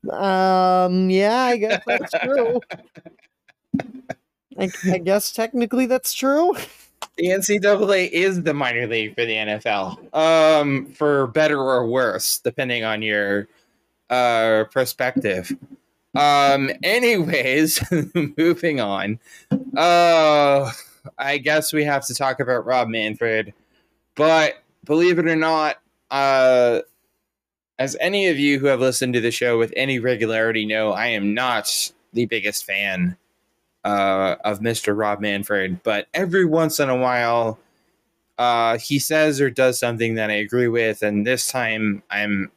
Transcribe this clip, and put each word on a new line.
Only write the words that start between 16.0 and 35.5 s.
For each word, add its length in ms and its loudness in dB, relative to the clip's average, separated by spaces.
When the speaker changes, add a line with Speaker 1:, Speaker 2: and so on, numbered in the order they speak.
Speaker 2:
Um, 540 4
anyways, 1000 0
<laughs> 240 -4
moving 440 0
on. 380 -4
Uh, 960 4
I 200 -4
guess 340 -2
we 140 0
have 220 -2
to 60 -6
talk 260 -2
about 260 -2
Rob 240 0
Manfred, 640 -4
but 400 2
believe 340 2
it 100 0
or 80 0
not, 420 0
uh, 720 4
as 200 -4
any 280 0
of 100 2
you 220 2
who 80 0
have 120 2
listened 360 0
to 60 2
the 100 0
show 260 0
with 180 0
any 220 -2
regularity 680 0
know, 260 0
I 160 -2
am 260 0
not 580 -4
the 140 0
biggest 380 -4
fan, 520 -4
uh, 520 0
of 160 -4
Mister 320 -2
Rob 260 -2
Manfred, 640 -2